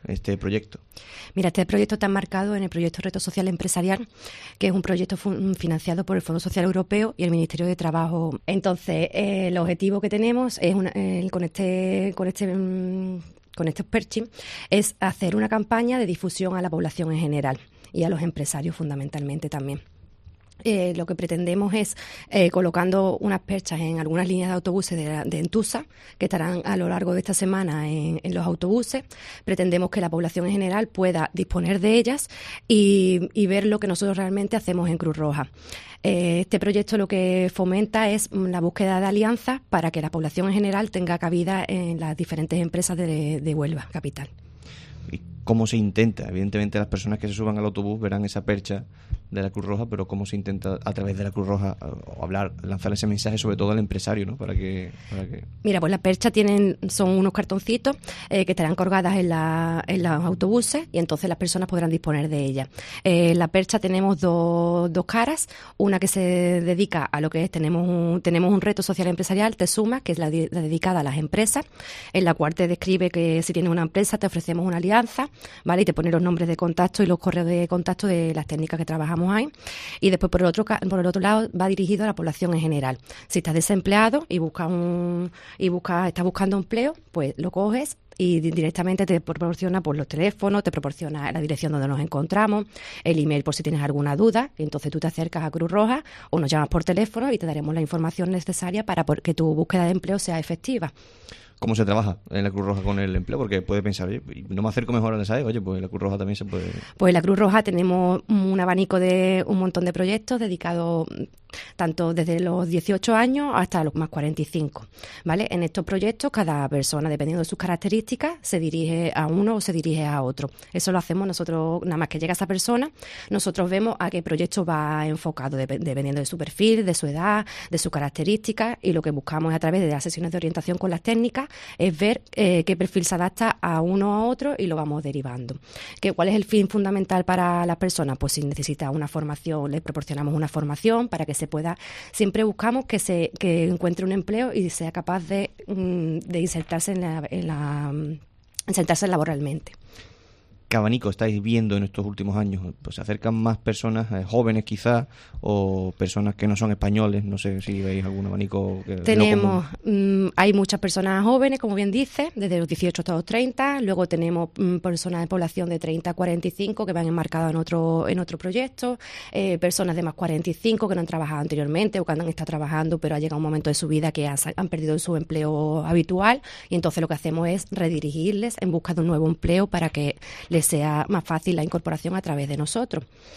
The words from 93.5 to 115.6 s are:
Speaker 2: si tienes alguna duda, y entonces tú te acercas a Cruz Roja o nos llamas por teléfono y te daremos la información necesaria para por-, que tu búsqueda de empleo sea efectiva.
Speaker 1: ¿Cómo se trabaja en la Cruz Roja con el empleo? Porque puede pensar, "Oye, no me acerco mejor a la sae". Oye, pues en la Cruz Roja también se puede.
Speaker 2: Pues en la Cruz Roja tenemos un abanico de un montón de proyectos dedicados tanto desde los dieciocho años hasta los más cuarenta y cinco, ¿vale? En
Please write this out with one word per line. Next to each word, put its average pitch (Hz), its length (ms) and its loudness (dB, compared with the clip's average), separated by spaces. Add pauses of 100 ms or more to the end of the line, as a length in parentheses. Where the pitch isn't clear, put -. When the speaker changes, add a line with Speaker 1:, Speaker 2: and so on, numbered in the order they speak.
Speaker 2:
si 160 80 -6
tienes 151 180 0
alguna 143 320 0
duda, 226 420 4
y 160 60 -4
entonces 147 300 -4
tú 156 80 -2
te 160 80 0
acercas 165 340 -4
a 156 80 -4
Cruz 165 200 -2
Roja 220 340 2 (260)
o 160 80 2
nos 147 100 0
llamas 151 200 2
por 165 160 0
teléfono 220 480 0
y 208 60 2
te 170 80 -4
daremos 151 280 -2
la 165 60 0
información 160 500 -2
necesaria 185 560 -2
para 170 180 0
por-, 147 160 0
que 170 140 0
tu 160 180 2
búsqueda 165 320 2
de 170 60 4
empleo 190 300 0
sea 165 180 -2
efectiva. 170 540 -4 (680)
Speaker 1:
¿Cómo 113 140 0
se 107 100 4
trabaja 104 340 2 (120)
en 98 140 0
la 98 80 0
Cruz 98 120 -2
Roja 98 180 0
con 98 180 0
el 95 160 0
empleo? 92 200 -2
Porque 101 260 0
puede 101 200 0
pensar, 95 260 -2
"Oye, 107 140 -4 (260)
no 95 140 -2
me 110 60 0
acerco 117 240 -2
mejor 110 220 2
a - 20 -2
la 104 80 -2
sae". 110 180 0
Oye, 113 180 -2
pues 95 180 -4
en 92 40 -6
la 92 60 -6
Cruz 95 140 -8
Roja 98 140 0
también 98 200 -2
se 110 80 -6
puede. 92 260 -6 (260)
Speaker 2:
Pues 185 140 4
en 180 40 8
la 170 60 6
Cruz 185 160 4
Roja 208 280 6
tenemos 180 640 2
un 190 320 2
abanico 185 400 2
de 185 440 4
un 190 140 0
montón 185 260 0
de 180 80 0
proyectos 202 460 0
dedicados 170 720 -2 (680)
tanto 165 360 0
desde 165 280 0
los 175 280 0
dieciocho 185 460 2
años 262 400 2
hasta 180 280 2
los 151 120 0
más 160 160 -2
cuarenta 151 320 -2
y - 20 -2
cinco, 151 420 -4 (380)
¿vale? 175 260 0
En 175 120 0